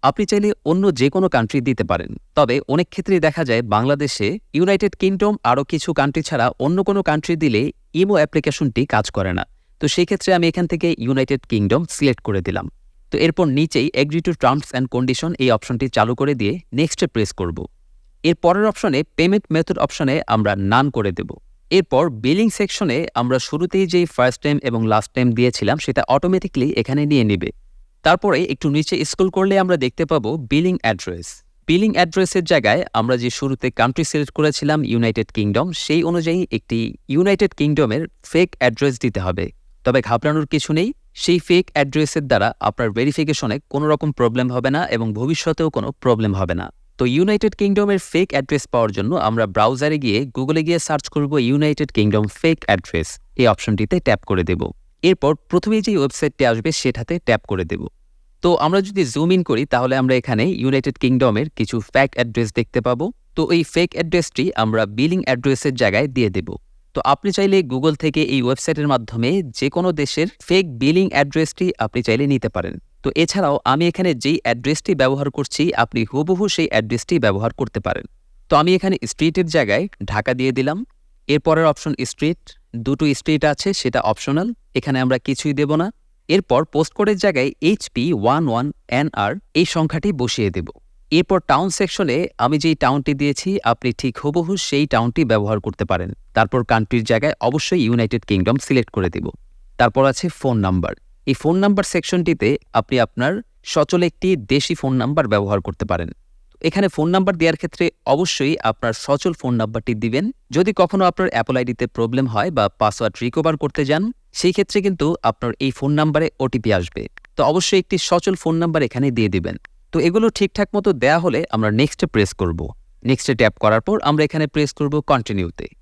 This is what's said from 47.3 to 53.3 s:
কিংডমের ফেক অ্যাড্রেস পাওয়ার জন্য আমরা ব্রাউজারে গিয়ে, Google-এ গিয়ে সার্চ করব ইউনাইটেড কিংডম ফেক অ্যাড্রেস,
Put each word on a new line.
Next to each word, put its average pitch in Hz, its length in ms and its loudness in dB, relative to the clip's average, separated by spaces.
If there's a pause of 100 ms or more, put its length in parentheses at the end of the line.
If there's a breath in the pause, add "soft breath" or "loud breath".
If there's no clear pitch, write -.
কিংডমের 202 440 2 (120)
ফেক 180 180 2
অ্যাড্রেস 139 420 -2
পাওয়ার 113 200 2
জন্য 101 240 -4
আমরা 110 320 0
ব্রাউজারে 123 500 0
গিয়ে, 117 220 0 (160)
Google-এ 151 280 0
গিয়ে 170 160 0
সার্চ 151 300 -4
করব 147 300 -2
ইউনাইটেড 143 520 0
কিংডম 107 320 2 (180)
ফেক 165 240 2
অ্যাড্রেস, 92 440 -2 (260)